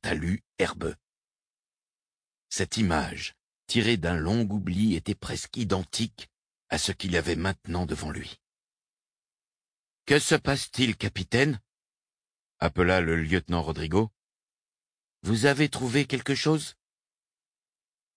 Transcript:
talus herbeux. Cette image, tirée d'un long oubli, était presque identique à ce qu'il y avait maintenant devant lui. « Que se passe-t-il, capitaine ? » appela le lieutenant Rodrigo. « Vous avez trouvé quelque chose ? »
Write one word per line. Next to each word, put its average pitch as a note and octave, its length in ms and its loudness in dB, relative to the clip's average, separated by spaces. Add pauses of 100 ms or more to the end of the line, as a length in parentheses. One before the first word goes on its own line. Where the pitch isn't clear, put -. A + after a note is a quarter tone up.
talus F2+ 420 -2 (140)
herbeux. D#2+ 360 -2 (1500)
Cette - 280 -4
image, E2+ 580 0 (320)
tirée A2+ 300 2
d'un E2+ 200 0
long G2 320 0
oubli, G2 460 0
était F#2 220 -4
presque - 400 -10
identique G#2+ 720 -4 (380)
à - 100 -2
ce - 140 -2
qu'il F#2+ 180 -6
y E2+ 60 2
avait E2 180 0
maintenant F2 520 -4
devant D2+ 260 -6
lui. « - 260 -12 (1700)
Que C#3+ 140 6
se - 160 4
passe-t-il, B2+ 600 0
capitaine ? » A#2 640 0 (1000)
appela F2+ 400 4
le E2 200 2
lieutenant E2+ 400 0
Rodrigo. « D#2+ 520 0 (1120)
Vous A2 220 2
avez C#3+ 220 4
trouvé C3 380 0
quelque C3+ 300 -2
chose ? » D3+ 400 0 (1400)